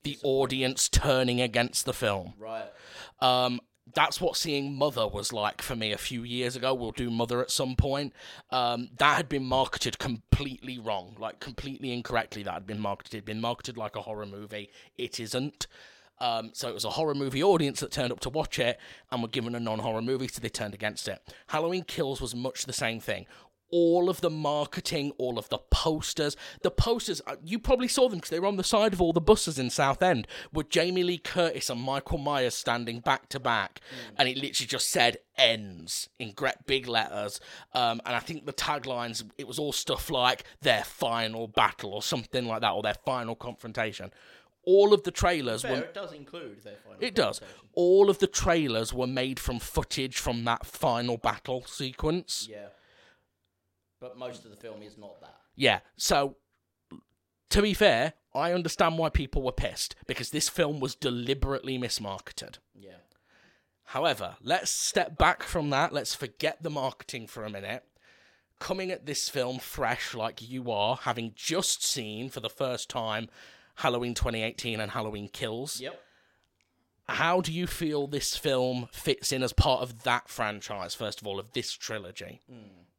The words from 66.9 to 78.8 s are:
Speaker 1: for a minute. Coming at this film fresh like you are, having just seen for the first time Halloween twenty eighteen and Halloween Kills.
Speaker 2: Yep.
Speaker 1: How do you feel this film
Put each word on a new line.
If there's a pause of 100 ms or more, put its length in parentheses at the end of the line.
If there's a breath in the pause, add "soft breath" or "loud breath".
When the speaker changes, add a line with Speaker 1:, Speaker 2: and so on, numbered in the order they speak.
Speaker 1:
for
a
minute. (760 soft breath)
Coming
at
this
film
fresh
like
you
are,
having
just
seen
for
the
first
time (480 loud breath)
Halloween
twenty
eighteen
and
Halloween
Kills.
Speaker 2:
Yep. (1080 soft breath)
Speaker 1:
How
do
you
feel
this
film